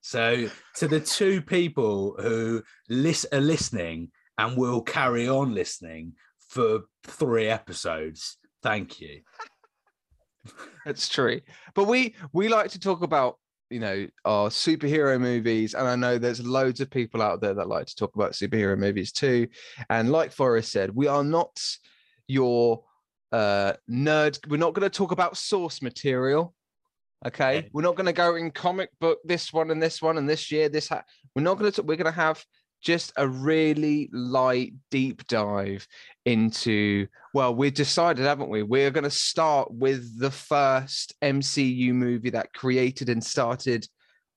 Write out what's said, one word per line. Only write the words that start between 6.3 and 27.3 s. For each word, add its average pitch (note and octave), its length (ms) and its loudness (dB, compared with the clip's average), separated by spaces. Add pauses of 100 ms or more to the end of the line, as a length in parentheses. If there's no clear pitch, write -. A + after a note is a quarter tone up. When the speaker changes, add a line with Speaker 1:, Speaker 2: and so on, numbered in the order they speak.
Speaker 1:
for A2 440 0 (240)
three A#2 420 0
episodes, E2 880 -6 (260)
thank G#2+ 380 -4
you. D2 220 -18 (1600)
Speaker 2:
That's C#3+ 220 -6
true. A#2+ 320 0 (340)
But G3+ 120 4
we, A#3+ 280 2 (200)
we G3 160 2
like G#3+ 220 2
to F#3 80 -16
talk F3 240 -2
about, C#3 340 2 (320)
you A#2+ 100 -8
know, G2+ 280 -4 (180)
our G#2 240 2
superhero D3+ 680 2
movies. A2+ 580 0
And C3 120 0
I B2 80 0
know B2 220 0
there's A#2+ 280 -2
loads C3 360 0
of C3+ 80 -6
people A#2+ 320 -2
out G2+ 180 0
there G#2 140 0
that G2 160 -4
like F#2 180 -4
to - 80 -16
talk - 200 -4
about G2+ 180 0
superhero G2+ 440 0
movies G2 360 -2
too. A#2+ 340 2 (420)
And A2+ 220 2
like D#3+ 220 2
Forrest A#2 400 0
said, G2 200 0
we C#3 140 0
are C#3+ 160 2
not D#3 340 -2 (680)
your, A#2+ 560 2 (500)
uh, G2+ 400 2 (180)
nerd. D3+ 560 2
We're D3 80 -2
not D#3+ 180 2
gonna G3 160 0
talk F#3 220 -2
about F3+ 240 0
source - 460 -4
material. C3+ 720 0 (720)
Okay. C3 300 0